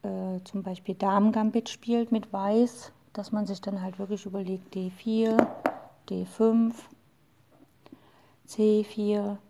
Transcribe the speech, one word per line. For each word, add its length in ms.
äh, 400
zum 200
Beispiel 320
Damen-Gambit 720
spielt 420
mit 220
Weiß, 580
dass 180
man 140
sich 160
dann 200
halt 160
wirklich 280
überlegt, 500
D 140
vier, 480
D 160
fünf, 640
C 380
vier 540